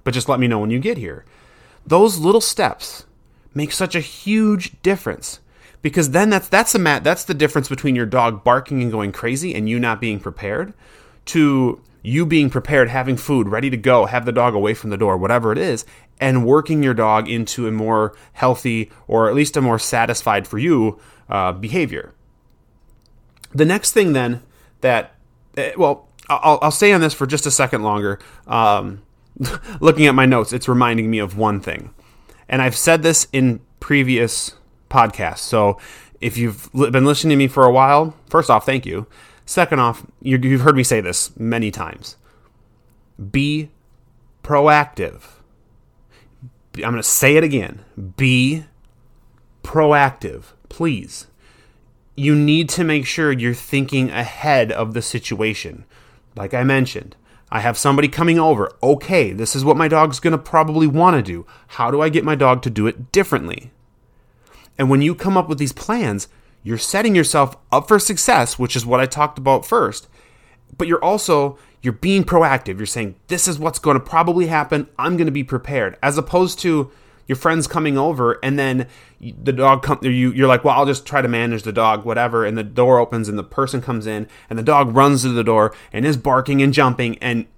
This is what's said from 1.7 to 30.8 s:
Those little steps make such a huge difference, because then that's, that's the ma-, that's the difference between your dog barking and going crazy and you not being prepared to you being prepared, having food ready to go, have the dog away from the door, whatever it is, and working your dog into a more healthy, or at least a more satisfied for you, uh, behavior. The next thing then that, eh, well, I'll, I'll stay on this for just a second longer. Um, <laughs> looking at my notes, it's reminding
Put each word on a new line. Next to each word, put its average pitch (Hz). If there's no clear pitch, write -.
Those 190
little 190
steps -
make 147
such 185
a 175
huge 208
difference, -
because 147
then 190
that's, 196
that's 214
the 196
ma-, 151
that's 170
the 185
difference 147
between 135
your 120
dog 117
barking 131
and 120
going 104
crazy 135
and 107
you 117
not 113
being 110
prepared 104
to 139
you 139
being 151
prepared, 131
having 127
food 123
ready 117
to 127
go, 113
have 117
the 120
dog 120
away 104
from 110
the 101
door, 98
whatever 113
it 107
is, 156
and 127
working 151
your 131
dog 110
into 117
a 110
more 110
healthy, 120
or 110
at 113
least 147
a 143
more 117
satisfied 113
for 110
you, 117
uh, 95
behavior. 113
The 147
next 190
thing 190
then 123
that, 120
eh, -
well, 143
I'll, 147
I'll 151
stay 208
on 180
this 156
for 135
just 143
a 143
second 127
longer. 104
Um, 101
<laughs> 151
looking 151
at 135
my 131
notes, 123
it's 123
reminding 117